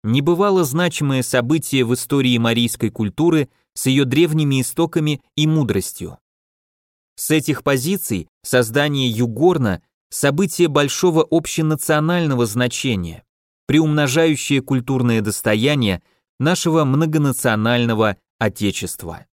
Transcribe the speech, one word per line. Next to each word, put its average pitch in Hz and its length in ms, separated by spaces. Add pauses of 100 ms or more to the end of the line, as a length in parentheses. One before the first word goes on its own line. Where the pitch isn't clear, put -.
небывало 170 600
значимое 139 600
событие 131 640
в 117 80
истории 127 440
марийской 117 520
культуры 151 600 (240)
с - 140
её 135 180
древними 147 560
истоками 151 600 (140)
и 151 120
мудростью. 143 720 (960)
С - 160
этих 151 320
позиций 139 640 (160)
создание 131 680
Югорна — 120 720 (280)
событие 165 580
большого 151 640
общенационального 156 1160
значения, 107 760 (420)
приумножающее 151 960
культурное 123 600
достояние 110 800 (360)
нашего 160 440
многонационального 120 1300 (220)
отечества. - 880 (140)